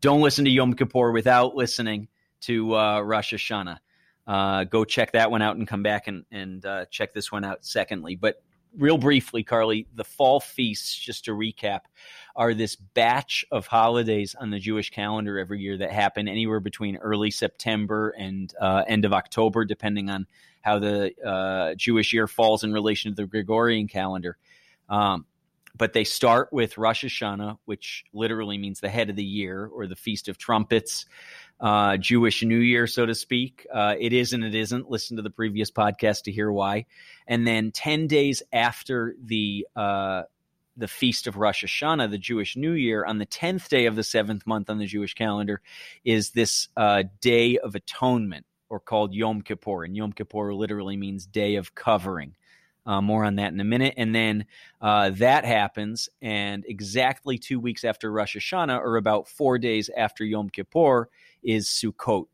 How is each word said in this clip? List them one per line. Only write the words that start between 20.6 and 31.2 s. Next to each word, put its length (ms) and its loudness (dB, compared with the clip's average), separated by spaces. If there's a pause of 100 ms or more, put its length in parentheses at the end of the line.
how 180 2
the, 320 0 (160)
uh, 500 -2
Jewish 360 2
year 140 2
falls 380 2
in 100 -2
relation 380 -2
to 40 -8
the 100 -4
Gregorian 640 0
calendar. 480 -6 (540)
Um, 340 2 (500)
but 200 0
they 100 4
start 480 4
with 240 -2
Rosh 280 0
Hashanah, 600 -6
which 480 -10
literally 460 -4
means 220 -8
the 100 -4
head 180 0
of 80 -6
the 80 -4
year, 420 -6
or 200 -10
the 100 -10
Feast 320 -8
of 100 -10
Trumpets, 680 0 (540)